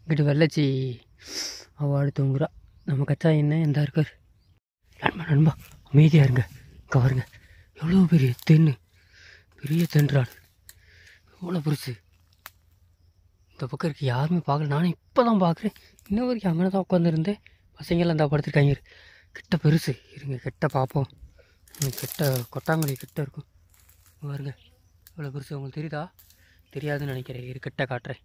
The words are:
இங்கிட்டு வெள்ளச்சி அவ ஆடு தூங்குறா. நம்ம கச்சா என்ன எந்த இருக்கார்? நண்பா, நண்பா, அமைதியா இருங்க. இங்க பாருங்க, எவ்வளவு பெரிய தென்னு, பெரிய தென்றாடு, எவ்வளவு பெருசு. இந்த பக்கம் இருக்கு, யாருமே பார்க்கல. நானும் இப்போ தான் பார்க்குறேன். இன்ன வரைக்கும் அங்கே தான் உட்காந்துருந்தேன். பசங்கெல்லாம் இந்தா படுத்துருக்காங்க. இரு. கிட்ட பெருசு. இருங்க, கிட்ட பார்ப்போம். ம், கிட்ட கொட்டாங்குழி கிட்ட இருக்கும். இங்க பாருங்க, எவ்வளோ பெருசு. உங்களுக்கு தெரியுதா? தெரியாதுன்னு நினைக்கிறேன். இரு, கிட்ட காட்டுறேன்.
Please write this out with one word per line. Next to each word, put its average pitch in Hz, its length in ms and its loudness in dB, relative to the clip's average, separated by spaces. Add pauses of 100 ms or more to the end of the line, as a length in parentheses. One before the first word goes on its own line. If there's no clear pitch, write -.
இங்கிட்டு 147 300 0
வெள்ளச்சி 151 340 2 (1160)
அவ 143 180 0
ஆடு 139 200 0
தூங்குறா. 135 300 0 (400)
நம்ம 139 200 0
கச்சா 156 220 2 (120)
என்ன 147 120 2 (100)
எந்த 147 220 2
இருக்கார்? 147 240 -2 (920)
நண்பா, 165 300 -2
நண்பா, 151 220 4 (360)
அமைதியா 151 380 8
இருங்க. 123 180 2 (380)
இங்க - 200 -10
பாருங்க, 127 220 2 (540)
எவ்வளவு 180 340 4
பெரிய 135 180 4 (200)
தென்னு, 156 220 6 (880)
பெரிய 156 220 -2 (120)
தென்றாடு, 139 380 2 (1000)
எவ்வளவு 175 320 -6
பெருசு. 143 260 -4 (1700)
இந்த 139 120 -8
பக்கம் 165 180 -6
இருக்கு, 143 160 -8 (100)
யாருமே 160 340 -2
பார்க்கல. 147 240 -2
நானும் 165 240 0
இப்போ - 320 -4
தான் 214 160 2
பார்க்குறேன். 175 280 -2 (360)
இன்ன 220 180 -2
வரைக்கும் 226 240 -2
அங்கே 170 240 0
தான் 190 120 0
உட்காந்துருந்தேன். 170 540 0 (380)
பசங்கெல்லாம் 170 380 0
இந்தா 151 160 2
படுத்துருக்காங்க. 147 420 2
இரு. - 80 -14 (540)
கிட்ட - 260 -4
பெருசு. 156 300 2 (240)
இருங்க, 139 280 -10
கிட்ட - 220 -4 (100)
பார்ப்போம். 131 320 -2 (760)
ம், 135 160 -6
கிட்ட 143 280 -4 (260)
கொட்டாங்குழி 151 460 -2
கிட்ட - 240 -10
இருக்கும். - 240 -16 (640)
இங்க 147 180 -14
பாருங்க, 139 220 -10 (580)
எவ்வளோ 147 240 -12
பெருசு. 143 220 -12
உங்களுக்கு 139 240 -12
தெரியுதா? 151 240 -8 (720)
தெரியாதுன்னு 143 380 -6
நினைக்கிறேன். 127 360 -12
இரு, 127 160 -14
கிட்ட 139 260 -6
காட்டுறேன். 123 320 -12